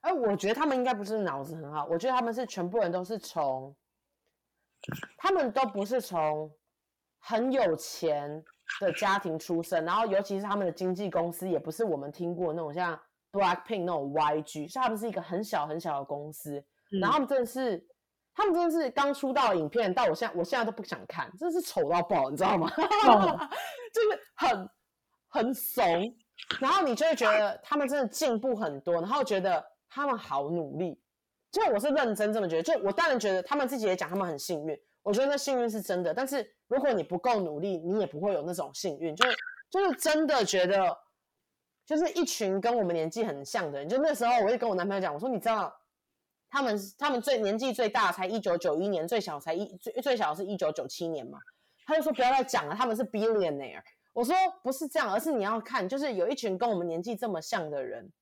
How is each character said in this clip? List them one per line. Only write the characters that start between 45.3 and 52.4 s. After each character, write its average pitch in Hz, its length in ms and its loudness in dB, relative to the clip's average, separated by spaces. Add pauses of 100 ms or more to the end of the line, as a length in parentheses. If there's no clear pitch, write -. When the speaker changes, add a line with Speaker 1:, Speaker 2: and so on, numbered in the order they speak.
Speaker 1:
：“你 214 80 -2
知 - 60 -6
道， 214 280 0 (760)
他 277 120 -2
们， 220 160 0 (200)
他 285 120 -2
们 247 120 0
最， 254 180 2
年 214 180 0
纪 254 140 -2
最 220 160 0
大 208 240 2
才 185 160 -4
一 214 100 -2
九 175 200 0
九 165 240 0
一 196 80 0
年， 170 180 0
最 226 140 0
小 151 180 -6
才 160 140 -4
一， 185 240 -6
最， - 240 -10
最 254 160 0
小 156 180 0
是 190 80 -6
一 196 140 -6
九 160 160 0
九 135 120 -6
七 165 220 -8
年 147 180 -6
嘛。” 139 140 -16 (480)
他 311 80 0
就 320 60 4
说 311 100 0
：“不 262 100 -2
要 247 100 4
再 269 120 4